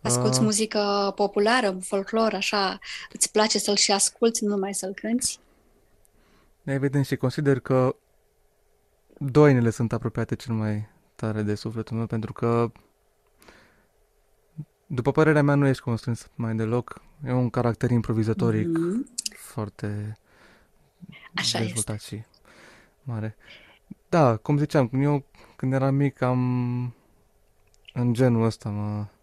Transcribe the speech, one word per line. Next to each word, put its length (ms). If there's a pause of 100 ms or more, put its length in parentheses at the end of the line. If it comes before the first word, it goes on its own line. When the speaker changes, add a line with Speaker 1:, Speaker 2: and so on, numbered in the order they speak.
Speaker 1:
Asculți 380
Speaker 2:
Ah. 60
Speaker 1:
muzică 680
populară, 680
folclor, 520
așa, 440 (340)
îți 200
place 260
să-l 180
și 160
asculți, 520
nu 60
numai 240
să-l 200
cânți? 460 (1200)
Speaker 2:
Evident, 420
și 100
consider 440
că 360 (1200)
doinele 520
sunt 220
apropiate 420
cel 200
mai 340 (260)
tare 280
de 120
sufletul 420
meu, 100
pentru 260
că, 400 (2250)
după 240
părerea 320
mea, 120
nu 120
ești 160
constrâns 520
mai 200
deloc. 460 (260)
E 60
un 180
caracter 400
improvizatoric 760
Speaker 1:
Mhm. 420 (280)
Speaker 2:
foarte 840 (1160)
Speaker 1:
Așa 240
Speaker 2:
dezvoltat 380
Speaker 1:
este. 200
Speaker 2:
și 60 (800)
mare. 340 (720)
Da, 280
cum 220
ziceam, 340
eu 320 (320)
când 160
eram 220
mic 260
am, 200 (1500)
în 200
genul 320
ăsta 240
mă 380 (160)